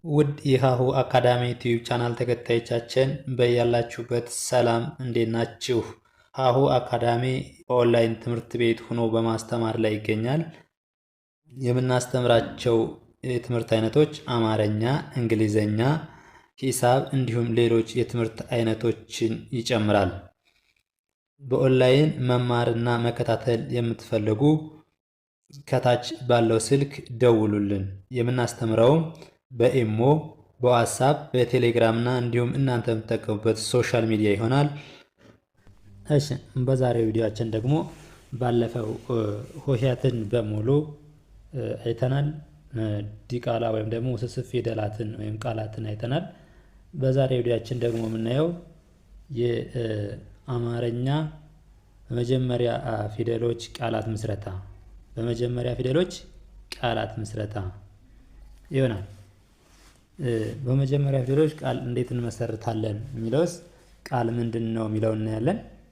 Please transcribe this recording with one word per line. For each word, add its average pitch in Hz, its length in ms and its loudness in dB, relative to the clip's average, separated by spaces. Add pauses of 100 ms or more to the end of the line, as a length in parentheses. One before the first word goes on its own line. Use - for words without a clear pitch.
ውድ 147 400 2
የሀሁ 131 380 4 (140)
አካዳሚ 123 500 4
ዩቲዩብ 120 360 0
ቻናል 120 320 -2
ተከታዮቻችን 117 920 0 (240)
በያላችሁበት 120 960 0 (120)
ሰላም፣ 117 460 2 (140)
እንዴት 117 320 0
ናችሁ? 113 500 -2 (540)
ሀሁ 131 240 4 (120)
አካዳሚ 120 540 0 (460)
ኦንላይን 117 460 4
ትምህርት 113 400 -6
ቤት 113 240 2
ሆኖ 120 280 -6
በማስተማር 113 720 -2
ላይ 110 160 2
ይገኛል። 113 480 -2 (1080)
የምናስተምራቸው 123 1200 2 (480)
የትምህርት 120 460 -2
አይነቶች 113 420 2 (160)
አማርኛ፣ 110 540 2 (300)
እንግሊዘኛ፣ 107 680 0 (760)
ሂሳብ 127 420 2 (100)
እንዲሁም 120 420 0
ሌሎች 113 400 4
የትምህርት 117 460 -2 (120)
አይነቶችን 113 840 -2 (200)
ይጨምራል። 107 580 2 (1300)
በኦንላይን 131 680 4 (120)
መማርና 120 680 2 (120)
መከታተል 117 600 0 (120)
የምትፈልጉ 113 680 -2 (1200)
ከታች 123 380 2 (180)
ባለው 113 380 4
ስልክ 139 320 0 (240)
ደውሉልን። 104 680 4 (260)
የምናስተምረውም 120 920 2 (500)
በኢሞ፣ 120 480 2 (600)
በዋትሳፕ፣ 123 560 4 (100)
በቴሌግራም 120 680 4
እና 117 200 0
እንዲሁም 120 360 0
እናንተ 131 360 0
የምትጠቀሙበት 110 720 -2
ሶሻል 120 460 0
ሚዲያ 107 240 2
ይሆናል። 120 380 2 (1400)
እሺ፣ 147 200 2 (320)
በዛሬው 123 460 2
ቪዲዮአችን 110 460 0
ደግሞ 113 240 0 (580)
ባለፈው፣ 117 560 0 (180)
እ፣ 120 120 -2 (420)
ሆሄያትን 127 560 0 (100)
በሙሉ፣ 107 420 -2 (840)
እ፣ 123 160 -6 (120)
አይተናል። 131 500 0 (440)
እ፣ 110 140 -4 (400)
ዲቃላ 120 440 -2
ወይም 110 200 -2
ደግሞ 117 200 -2
ውስብስብ 123 360 -6
ፊደላትን 110 680 -4
ወይም 107 240 -8
ቃላትን 110 480 -6
አይተናል። 120 380 -4 (720)
በዛሬው 131 440 2
ቪዲዮአችን 117 420 -2
ደግሞ 117 240 -2
የምናየው 113 440 -2 (840)
የ፣ 120 140 -2 (280)
እ፣ 120 120 -4 (640)
አማርኛ 120 600 -2 (920)
በመጀመሪያ፣ 120 680 0 (140)
አ፣ 117 120 -4 (120)
ፊደሎች 117 520 -2 (120)
ቃላት 113 360 -4
ምስረታ፣ 107 380 -6 (640)
በመጀመሪያ 120 640 -2
ፊደሎች 139 380 0 (600)
ቃላት 110 440 -2
ምስረታ 107 400 -8 (1120)
ይሆናል። 117 340 0 (1120)
እ፣ 131 120 -4 (300)
በመጀመሪያ 135 600 0
ፊደሎች 139 360 2
ቃል 127 240 -4
እንዴት 120 300 -4
እንመሰርታለን 113 880 -4 (100)
የሚለውስ 120 440 -2 (540)
ቃል 120 240 -2
ምንድን 117 400 -2
ነው 113 140 -2
የሚለው 107 300 0
እናያለን። 110 440 -2 (340)